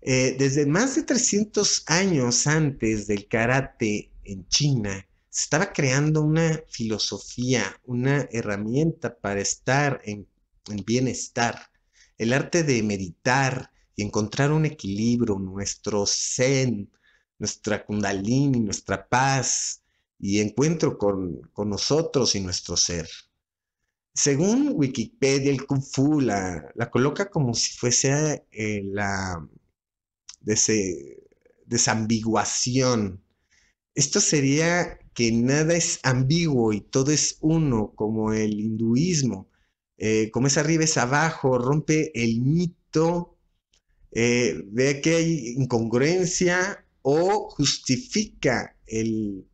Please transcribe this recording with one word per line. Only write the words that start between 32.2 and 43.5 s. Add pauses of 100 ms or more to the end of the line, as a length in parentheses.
Esto
sería (160)
que
nada
es
ambiguo
y
todo
es
uno,
como
el
hinduismo, (540)
eh,
como
es
arriba
es
abajo,
rompe
el
mito, (760)